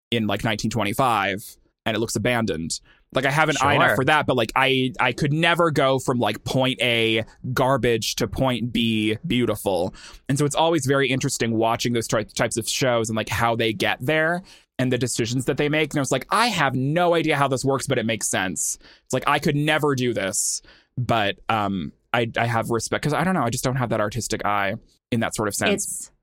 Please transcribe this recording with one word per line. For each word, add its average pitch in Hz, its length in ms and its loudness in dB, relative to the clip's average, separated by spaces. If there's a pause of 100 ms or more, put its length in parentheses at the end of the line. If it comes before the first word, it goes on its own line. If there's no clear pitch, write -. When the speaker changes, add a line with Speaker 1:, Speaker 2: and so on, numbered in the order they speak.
(100)
Speaker 1:
in, 113 160 0
like, 101 180 -2
nineteen 110 260 -2
twenty-five 104 720 0 (440)
and 107 100 0
it 104 40 0
looks 113 160 -2
abandoned. 107 600 -2 (340)
Like, 135 120 0
I 139 60 0
have 156 180 4
an 147 120 0
eye 143 140 4
enough 156 140 4
Speaker 2:
Sure. 110 80 2
Speaker 1:
for 131 80 0
that, 147 220 4
but, 139 100 2
like, 113 180 0
I, 131 460 2
I 127 120 2
could 139 200 0
never 170 400 2
go 135 260 2
from, 127 220 -2
like, 107 240 0
point 131 360 0
A 113 440 2 (300)
garbage 127 640 2
to 117 120 -2
point 127 440 -2
B 110 440 2 (100)
beautiful. 104 680 0 (340)
And 143 100 0
so 147 60 2
it's 143 100 0
always 160 320 2
very 139 220 2
interesting 127 480 -2
watching 113 360 0
those 117 140 -2
tri-, 113 160 0
types 117 340 -4
of 110 120 -4
shows 120 400 0
and, 110 80 -4
like, 107 140 -2
how 117 260 0
they 113 160 0
get 104 280 -2
there 160 420 0 (360)
and 127 140 0
the 123 60 2
decisions 120 480 -2
that 143 100 0
they 147 120 0
make. 151 240 0
And 151 60 -2
I 143 40 2
was 127 100 -2
like, 131 180 -2
"I 220 180 2
have 156 280 0
no 160 380 2
idea 156 220 2
how 139 120 2
this 131 160 -2
works, 135 240 0
but 127 100 0
it 110 80 -2
makes 113 220 -2
sense." 92 500 -2 (280)
It's - 80 -6
like, 131 120 -2
"I 143 140 2
could 151 160 0
never 147 400 2
do 123 180 0
this," - 480 -2 (340)
but, 110 420 0 (100)
um, 98 440 -2 (200)
I, 117 240 0
I 117 100 2
have 117 240 -2
respect 113 340 -2
'cause 147 80 0
I 143 120 0
don't 185 100 0
know, 165 100 0
I 117 60 0
just - 140 -4
don't 131 120 -2
have 123 140 -2
that 110 100 0
artistic 107 440 -4
eye 101 300 0 (380)
in 117 80 0
that 104 140 -2
sort 107 140 -2
of 98 60 -4
sense. 202 180 0
Speaker 2:
It's, - 380 -6 (120)